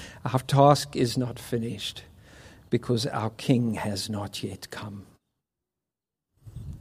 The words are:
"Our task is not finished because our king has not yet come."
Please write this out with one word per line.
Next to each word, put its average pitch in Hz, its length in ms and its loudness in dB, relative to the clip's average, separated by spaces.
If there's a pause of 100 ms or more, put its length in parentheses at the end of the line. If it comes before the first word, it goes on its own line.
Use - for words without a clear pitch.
(260)
"Our 127 140 2
task 139 560 6
is 123 200 2
not 123 220 -2
finished - 640 -6 (680)
because 120 340 0
our 110 240 -2
king 120 460 2
has 98 340 -4
not 101 340 -6
yet - 280 -10
come." 101 340 -12 (1800)